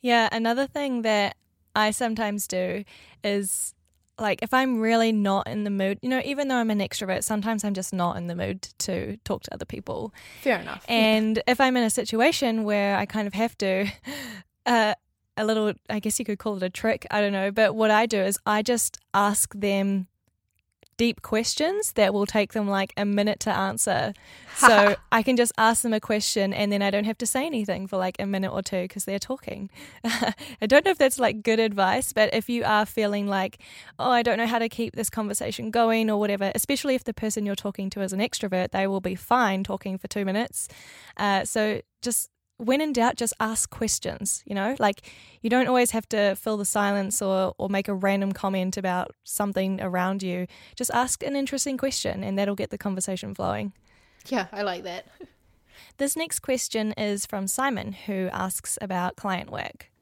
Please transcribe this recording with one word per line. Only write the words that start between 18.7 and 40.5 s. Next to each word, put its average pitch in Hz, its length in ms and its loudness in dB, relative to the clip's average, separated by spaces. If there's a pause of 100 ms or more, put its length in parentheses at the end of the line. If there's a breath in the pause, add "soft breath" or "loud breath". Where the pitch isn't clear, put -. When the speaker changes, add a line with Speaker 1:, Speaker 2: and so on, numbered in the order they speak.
Speaker 1:
ask 202 400 2
them 196 500 0 (880)
deep - 280 0
questions 311 680 -2
that 196 200 4
will 202 140 0
take 208 260 0
them, 208 140 0
like, 196 280 -2
a 202 80 -2
minute 202 360 0
to - 120 -2
answer. 202 640 0 (440 loud breath)
So 208 460 8
Speaker 2:
<laughs> - 80 -4
Speaker 1:
I 226 120 2
can 254 120 2
just 233 220 2
ask 220 240 2
them 233 100 -2
a 214 80 0
question 208 540 -2
and 208 180 -2
then 202 120 0
I 196 80 0
don't 208 140 0
have 220 120 -2
to 233 80 -6
say 269 220 -2
anything 202 400 -4
for, 196 100 -4
like, 185 220 -2
a 202 80 -2
minute 190 240 -2
or 190 100 -4
two 185 260 -4
'cause - 180 -8
they're 196 120 -4
talking. 202 540 -8 (160)
<laughs> - 160 -20
I 233 640 -4
don't 277 180 8
know 392 60 4
if 339 80 0
that's, 262 180 4
like, 214 240 2
good 220 180 2
advice, 208 540 2
but 214 180 4
if 226 160 0
you 233 160 -2
are 214 220 4
feeling 208 400 -2
like, 196 320 -2 (400 loud breath)
"Oh, 254 140 2
I 240 100 6
don't 226 160 4
know 226 100 2
how 233 120 2
to 226 100 0
keep - 260 -4
this 220 140 -2
conversation 214 640 -4
going," 226 400 4
or 208 80 2
whatever, 202 340 0
especially 277 400 0
if 254 100 0
the 220 100 -6
person 220 300 -4
you're 202 120 -2
talking 196 340 -6
to 202 120 -6
is 190 120 -4
an 190 60 -2
extrovert, 185 500 -2
they 196 160 0
will 196 160 0
be 185 140 -4
fine 196 480 2
talking 190 340 -6
for 190 100 -12
two 202 180 -4
minutes. 196 420 -2 (500 loud breath)